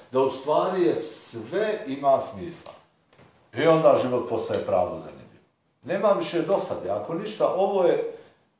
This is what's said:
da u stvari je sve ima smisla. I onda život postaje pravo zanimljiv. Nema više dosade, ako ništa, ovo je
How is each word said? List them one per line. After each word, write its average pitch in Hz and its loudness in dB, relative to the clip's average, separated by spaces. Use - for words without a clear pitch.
da 131 2
u 135 2
stvari 175 0
je 156 2
sve 180 -6
ima 135 2
smisla. - -12
I 147 2
onda 156 6
život 123 -2
postaje 107 -2
pravo 90 0
zanimljiv. - -20
Nema 196 0
više 170 0
dosade, 92 -2
ako 104 -4
ništa, 170 -2
ovo 196 2
je - 2